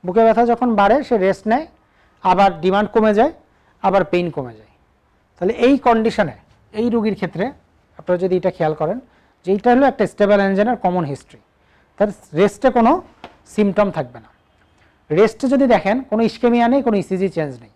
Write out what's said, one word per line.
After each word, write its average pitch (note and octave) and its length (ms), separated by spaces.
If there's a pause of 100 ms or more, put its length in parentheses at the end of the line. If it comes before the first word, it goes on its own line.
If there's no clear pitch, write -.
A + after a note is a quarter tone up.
বুকে F#3 220
ব্যথা A3+ 160 (100)
যখন B3 160 (120)
বাড়ে, G3+ 160 (120)
সে B3 60 (100)
রেস্ট F#3+ 280
নেয়, D4+ 140 (640)
আবার F#3+ 200 (120)
ডিমান্ড G3 320
কমে G#3+ 240
যায়, C#4 140 (540)
আবার F#3+ 160 (100)
পেইন F3+ 140 (100)
কমে B2+ 220
যায়। - 140 (640)
তাহলে G3 180 (120)
এই C#4 80 (120)
কন্ডিশনে, A3 500 (440)
এই A#3 140
রোগীর G#3+ 260
ক্ষেত্রে F3 240 (540)
আপনারা F3+ 260
যদি F#3 160
এটা F#3 160
খেয়াল D#3 240
করেন E3+ 180 (460)
যে F3 120
এটা G#3 180
হলো C4+ 180
একটা A3 200
স্টেবল G3+ 300
অ্যানজাইনার G3+ 420
কমন F3+ 280
হিস্ট্রি, - 280 (560)
তার G#3+ 120 (320)
রেস্টে G3+ 360
কোনো A#3 160 (640)
সিমটম G3+ 420
থাকবে B2+ 280
না। - 60 (880)
রেস্টে A3 360
যদি C4+ 200
দেখেন G3 220 (140)
কোনো A3 200
ইসকেমিয়া A#3+ 420
নেই, C#4 140
কোনো G#3+ 160
ইসিজি F#3+ 340
চেঞ্জ D3+ 160 (100)
নেই। - 140